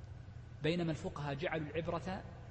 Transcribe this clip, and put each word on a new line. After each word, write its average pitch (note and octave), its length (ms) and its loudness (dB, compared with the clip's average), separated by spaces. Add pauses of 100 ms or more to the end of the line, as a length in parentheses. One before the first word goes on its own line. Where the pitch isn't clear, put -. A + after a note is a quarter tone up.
(640)
بينما E3 280 6
الفقهاء D3 440 0
جعلوا D#3 320 2
العبرة E3 560 0 (280)